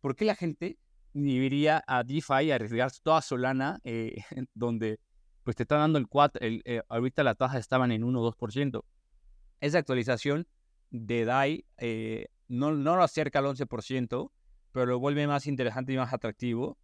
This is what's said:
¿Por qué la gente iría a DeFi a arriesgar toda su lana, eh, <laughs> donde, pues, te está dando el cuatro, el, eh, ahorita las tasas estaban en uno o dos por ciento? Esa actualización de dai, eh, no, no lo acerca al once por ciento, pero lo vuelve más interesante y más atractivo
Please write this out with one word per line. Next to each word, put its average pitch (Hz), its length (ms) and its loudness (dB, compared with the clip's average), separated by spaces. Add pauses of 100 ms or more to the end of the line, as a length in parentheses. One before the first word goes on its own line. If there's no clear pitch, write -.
¿Por 143 120 -2
qué 214 120 0
la 208 80 2
gente 170 440 -6 (360)
iría 143 720 2
a 127 180 0
DeFi 143 460 0
a 135 60 2
arriesgar 117 360 -2 (100)
toda 160 200 4
su 127 160 -4
lana, 131 440 -2
eh, 113 480 -6
<laughs> - 240 -10
donde, 113 460 -2 (420)
pues, - 140 -4
te - 60 -2
está 151 160 2
dando 151 200 4
el 120 80 0
cuatro, 143 400 4
el, 113 200 -2
eh, 117 240 -4
ahorita 127 340 0
las 117 140 2
tasas 131 220 0
estaban 127 320 2
en 110 120 0
uno 123 160 0
o 113 40 0
dos 117 120 0
por 107 160 -6
ciento? 127 320 -2 (760)
Esa 147 180 2
actualización 135 680 0 (440)
de 117 340 -2
dai, 139 400 0 (140)
eh, 113 480 -6 (220)
no, 135 240 0
no 151 240 2
lo 180 80 6
acerca 147 340 0
al 139 80 2
once 139 180 -2
por 113 180 -8
ciento, 127 500 -4 (400)
pero 127 120 0
lo 123 140 0
vuelve 143 280 0
más 143 200 0
interesante 131 480 -2
y - 20 0
más 127 160 -2
atractivo 120 720 -4